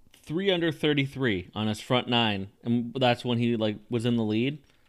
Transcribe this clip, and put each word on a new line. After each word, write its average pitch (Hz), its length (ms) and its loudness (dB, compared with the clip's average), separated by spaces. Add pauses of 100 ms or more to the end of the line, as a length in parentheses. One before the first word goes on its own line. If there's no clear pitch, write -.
(240)
three 190 280 -2
under 170 200 2
thirty-three 135 840 0
on 107 120 -2
his 107 140 -2
front - 280 0
nine, 110 380 0 (180)
and 117 340 0
that's 123 260 2
when 120 120 0
he, 120 200 2
like, 107 200 0 (140)
was 120 160 -2
in 120 100 2
the 113 60 0
lead. 117 360 0 (300)